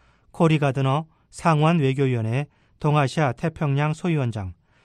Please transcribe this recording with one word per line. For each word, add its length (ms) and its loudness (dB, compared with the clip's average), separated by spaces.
코리 280 2
가드너 480 0
상원 480 2
외교위원회 680 0
동아시아 520 0
태평양 600 -2
소위원장, 580 -4